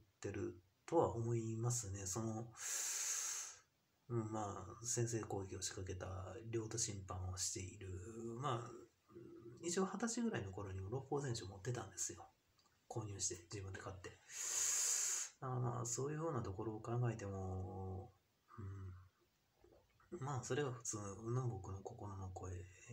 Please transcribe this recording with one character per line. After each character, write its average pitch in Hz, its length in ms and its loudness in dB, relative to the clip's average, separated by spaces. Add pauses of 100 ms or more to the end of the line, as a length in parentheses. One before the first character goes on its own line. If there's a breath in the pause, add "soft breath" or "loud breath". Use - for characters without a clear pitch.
(200)
て 101 140 -2
る 101 280 -2 (240)
と 165 120 6
は 98 180 10
思 117 180 4
い 113 220 2
ま 117 160 4
す 101 200 0
ね。 98 140 -4
そ 110 160 0
の、 110 300 0 (1600 loud breath)
う 120 80 2
ん、 110 160 2
ま 101 320 0 (160)
あ、 117 40 -8
先 120 220 4
制 113 140 4
攻 101 220 0
撃 - 120 -6
を 92 60 -4
仕 - 80 0
掛 95 180 -4
け 92 100 0
た、 95 80 -4 (460)
領 113 160 2
土 117 100 -2
侵 101 300 0
犯 92 220 0
を 92 80 -2
し - 140 0
て - 100 -2
い 95 160 -6
る。 95 100 -8 (540)
ま 120 240 2
あ、 120 60 -8 (880)
一 170 200 0
応 190 40 4
二 190 140 0
十 233 80 2
歳 240 140 0
ぐ 226 100 2
ら 113 80 2
い - 20 2
の 98 100 -2
頃 95 200 -4
に 95 80 -2
も 95 100 -4
六 131 200 -2
法 147 100 4
全 135 160 2
書 110 100 -4
持 98 120 -8
っ 98 40 -14
て 123 120 0
た 117 100 -2
ん - 80 -10
で - 60 -16
す - 160 0
よ。 - 120 -12 (640)
購 110 180 -2
入 98 140 -4
し - 80 2
て、 - 240 -4
自 101 100 -4
分 95 120 -4
で 95 80 -6
買 95 100 -4
っ 92 100 -6
て。 - 160 -10 (1200 loud breath)
あ、 127 180 2
ま 120 220 2
あ、 117 40 0
そ 131 220 2
う 151 40 0
い - 40 0
う - 20 0
よ 160 120 2
う 156 40 2
な 117 80 2
と 104 120 0
こ 107 100 -2
ろ 107 140 0
を - 20 -6
考 117 140 -2 (180)
え - 60 0
て 101 80 -4
も、 95 880 -2 (2000)
う - 40 -4
ん。 175 60 -2
ま 135 180 0
あ、 - 40 0
そ - 120 2
れ 147 80 6
が 127 80 2
普 120 100 -6
通 - 160 -2 (380)
の 127 140 4
僕 95 240 -2
の 95 60 -4
心 101 360 -6
の 95 140 -6
声 92 240 -4 (400)